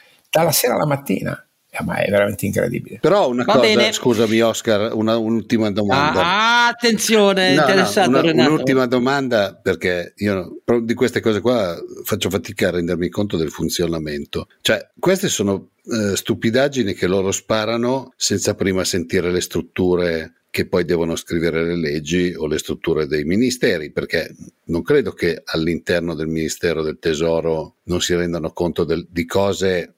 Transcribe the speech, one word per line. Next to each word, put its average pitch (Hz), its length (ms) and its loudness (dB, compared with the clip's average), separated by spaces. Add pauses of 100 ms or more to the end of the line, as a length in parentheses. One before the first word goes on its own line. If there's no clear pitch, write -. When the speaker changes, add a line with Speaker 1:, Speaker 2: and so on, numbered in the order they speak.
(280)
Speaker 1:
dalla 165 220 2
sera 240 240 0
alla 165 120 0
mattina. - 520 -2 (380)
Eh, - 60 -6
ma - 140 -4
è - 120 0
veramente 101 380 2
incredibile. 92 540 -4
Speaker 2:
Però 175 280 4
una 123 140 0
Speaker 3:
Va 196 120 2
Speaker 2:
cosa, 208 120 6
Speaker 3:
bene. 214 260 4
Speaker 2:
scusami 113 480 2
Oscar, 113 540 0
una, 110 220 0
un'ultima 110 560 0
domanda. 135 480 0
Speaker 3:
Ah, 220 460 2
ah, - 20 4
attenzione, 214 880 2
Speaker 2:
No, 156 80 4
no, 143 60 4
Speaker 3:
interessato 190 400 4
Speaker 2:
una, 135 120 4
Speaker 3:
Renato. 147 320 4
Speaker 2:
un'ultima 131 340 2
domanda, 120 760 0
perché 87 580 -2
io 98 460 -2
pro-, 120 160 2
di 113 140 -2
queste 117 260 0
cose 107 200 2
qua 101 360 0 (280)
faccio 98 260 -2
fatica 101 380 -2
a 87 40 2
rendermi 87 360 0
conto 104 280 -4
del 80 140 -2
funzionamento. 80 960 -4 (140)
Cioè, - 280 0 (120)
queste 190 280 2
sono, 98 420 -2 (160)
eh, 104 300 -2
stupidaggini 120 800 0
che 92 140 -2
loro 95 240 0
sparano 117 840 -2
senza 101 380 -2
prima 92 300 0
sentire 90 480 -2
le 90 80 0
strutture 87 920 -2 (160)
che 92 180 -4
poi 90 160 0
devono 82 320 0
scrivere 82 480 -2
le 85 120 -2
leggi 80 600 -2
o 78 100 -4
le 76 120 -2
strutture 78 500 -2
dei 76 160 -2
ministeri, 92 640 0
perché - 420 -4 (340)
non 82 180 -2
credo 131 260 2
che 85 340 -2
all'interno 85 720 -2
del 78 140 -4
Ministero 80 560 -2
del 78 160 -6
Tesoro 80 840 -2
non 87 140 -2
si - 140 -2
rendano 85 380 -2
conto 87 320 -2
del, 82 260 -2
di 85 160 -4
cose 92 720 0